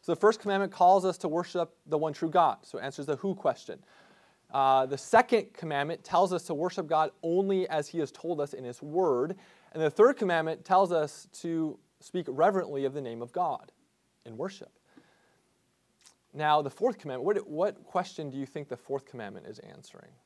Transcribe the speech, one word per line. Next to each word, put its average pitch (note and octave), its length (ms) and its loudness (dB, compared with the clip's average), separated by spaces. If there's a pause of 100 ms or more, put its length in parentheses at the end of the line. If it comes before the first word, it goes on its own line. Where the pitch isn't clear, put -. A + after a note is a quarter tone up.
So - 100 -4
the D#3+ 80 0
first A3 220 4
commandment G3 300 -2
calls F#3 340 6
us F#3 140 0
to F3+ 80 -6
worship E3+ 460 -4 (120)
the D3+ 120 -2
one D#3 160 -2
true D#3+ 160 -4
God, C#3+ 340 4
so - 140 -14
it - 40 -8
answers C#3 240 -8
the C#3+ 100 -2
who F#3+ 180 -4
question. - 460 -4 (760)
Uh, C3+ 320 4
the C3+ 120 -6
second A3+ 560 4
commandment D3+ 500 -4
tells F3+ 280 4
us F3 120 -4
to E3+ 100 -6
worship E3+ 340 -4
God D#3 240 2 (120)
only F#3 460 0
as D3+ 180 -4
he E3+ 120 -8
has D3 120 -2
told E3 280 -6
us C#3+ 140 -4
in C3 100 -14
his B2 180 -12
word. D3+ 540 0 (380)
And D#3+ 100 -2
the D#3 60 2
third A#3+ 280 6
commandment E3 460 0
tells F#3 280 4
us D3+ 360 -2 (140)
to D#3+ 360 -4 (220)
speak - 300 -8
reverently D3 560 0
of C3 80 -4
the C#3+ 80 -8
name A#2 200 -10
of B2 100 -12
God E3+ 400 -6 (540)
in A2+ 120 -16
worship. F#3+ 340 -10 (1600)
Now, D3+ 280 4
the C#3+ 80 -4
fourth G#3+ 280 -2
commandment, C3 280 -8
what, G3 220 0
what F3+ 360 -4
question E3+ 460 -6
do C3+ 80 -10
you C3+ 80 -6
think C#3+ 240 -12
the A#2+ 80 -8
fourth C3+ 280 -8
commandment G#2 420 -14
is G#2+ 120 -16
answering? - 520 -20 (140)